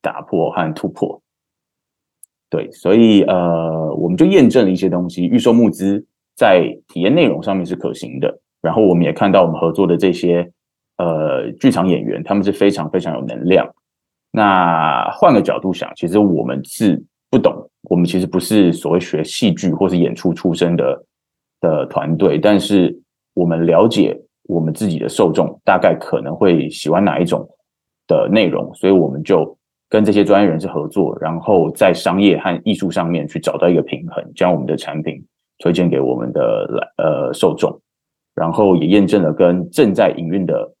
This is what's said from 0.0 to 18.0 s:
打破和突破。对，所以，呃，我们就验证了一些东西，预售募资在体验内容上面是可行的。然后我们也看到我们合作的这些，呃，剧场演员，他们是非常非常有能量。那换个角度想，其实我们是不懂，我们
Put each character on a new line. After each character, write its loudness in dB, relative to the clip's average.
打 -8
破 -2
和 -4
突 -8
破。 -6
对， -6
所 0
以， 6
呃， -2
我 -2
们 -2
就 4
验 6
证 4
了 2
一 0
些 -2
东 -2
西， -4
预 0
售 2
募 4
资 -4
在 4
体 -10
验 2
内 4
容 -2
上 -4
面 -4
是 -6
可 -8
行 -12
的。 -4
然 -2
后 4
我 6
们 2
也 0
看 0
到 6
我 4
们 -4
合 0
作 0
的 2
这 2
些， -2
呃， -4
剧 0
场 -2
演 0
员， -6
他 -4
们 0
是 0
非 2
常 -6
非 -2
常 -8
有 -8
能 -10
量。 2
那 2
换 4
个 4
角 -2
度 -4
想， -10
其 -8
实 0
我 2
们 -6
是 -2
不 2
懂， -2
我 -2
们 2